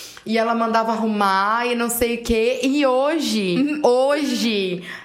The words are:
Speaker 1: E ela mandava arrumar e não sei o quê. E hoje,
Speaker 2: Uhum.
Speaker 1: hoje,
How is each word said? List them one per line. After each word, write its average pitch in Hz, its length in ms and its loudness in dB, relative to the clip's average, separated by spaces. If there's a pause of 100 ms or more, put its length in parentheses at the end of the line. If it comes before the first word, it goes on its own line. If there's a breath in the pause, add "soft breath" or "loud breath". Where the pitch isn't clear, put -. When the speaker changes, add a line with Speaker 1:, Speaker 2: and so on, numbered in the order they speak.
(240 loud breath)
Speaker 1:
E 220 140 -2
ela 226 160 0
mandava 226 380 0
arrumar 214 720 0
e 247 80 0
não 240 160 -2
sei 233 280 -2
o 233 60 -10
quê. 233 380 0
E 277 240 2
hoje, 254 720 0
Speaker 2:
Uhum. 294 260 0
Speaker 1:
hoje, 240 1000 2 (220 loud breath)